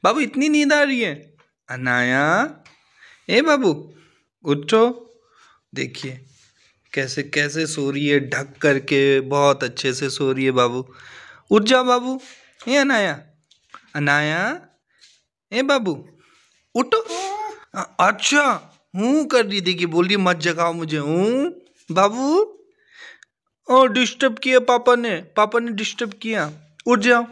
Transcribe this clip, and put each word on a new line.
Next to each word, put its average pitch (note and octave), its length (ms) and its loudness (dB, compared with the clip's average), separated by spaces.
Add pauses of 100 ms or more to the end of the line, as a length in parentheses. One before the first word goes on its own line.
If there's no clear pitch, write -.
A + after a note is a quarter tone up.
बाबू A3 160 2
इतनी C#4 300 -2
नींद D4 240 2
आ D4 100 4
रही C4 180 -2
है? D3+ 320 -6 (360)
अनाया, B2+ 840 0 (720)
ए G#3+ 120 4
बाबू C4 520 0 (500)
उठो, A3 720 0 (600)
देखिए C3 500 -12 (680)
कैसे, C3+ 300 -6
कैसे D3 440 -4
सो C#3+ 240 -4
रही C#3+ 160 -6
है C#3 220 0
ढक C#3 320 -8
करके, C#3 580 2
बहुत C#3 440 2
अच्छे B2+ 300 -4
से C3 160 -6
सो C3 220 -2
रही C3 140 -2
है C3 60 2
बाबू। B2+ 360 0 (640)
उठ G#3 120 4
जाओ B3+ 200 2
बाबू। B3+ 380 -2 (460)
ए B3+ 80 0
अनाया, A3+ 480 0 (720)
अनाया, D3+ 680 0 (920)
ए A#3+ 80 -2
बाबू B3 440 -2 (680)
उठो। A4 300 0 (680)
अ-, - 240 -10
अच्छा G#3+ 720 0 (240)
हूँ B3+ 300 0
कर B3 200 2
रही, G3 160 -6
देखिए F3 240 -2
बोल E3+ 220 0
रही G3+ 100 0
मत F3+ 200 2
जगाओ E3 360 -2
मुझे। D#3 240 -6
हूँ G#3 640 -2 (300)
बाबू, C4 680 0 (1120)
ओ C4 160 6
डिस्टर्ब A#3+ 540 0
किया B3+ 200 4
पापा B3 360 4
ने, A#3 300 -4 (120)
पापा G#3+ 220 2
ने A#3 120 -6
डिस्टर्ब G#3+ 420 -6
किया, F#3+ 400 -6 (340)
उठ A#3+ 120 4
जाओ A#3 320 2